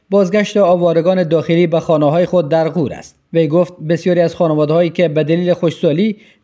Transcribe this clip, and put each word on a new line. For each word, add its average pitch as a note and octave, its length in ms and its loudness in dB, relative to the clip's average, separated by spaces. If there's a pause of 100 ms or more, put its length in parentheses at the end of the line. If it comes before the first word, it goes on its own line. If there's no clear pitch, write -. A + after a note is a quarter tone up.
(100)
بازگشت G3 460 0
آوارگان F3 680 2
داخلی E3 440 0
به D#3+ 140 0
خانه‌های D#3 460 0
خود E3+ 220 0
در D#3+ 200 0
غور D3+ 240 -4
است. - 260 -18 (140)
وی E3 140 2
گفت E3+ 280 0 (140)
بسیاری E3+ 320 0
از E3+ 140 0
خانواده‌هایی D#3 560 0
که E3+ 180 0
به D3+ 160 -2
دلیل E3+ 300 0
خشکسالی، F3 640 -2 (280)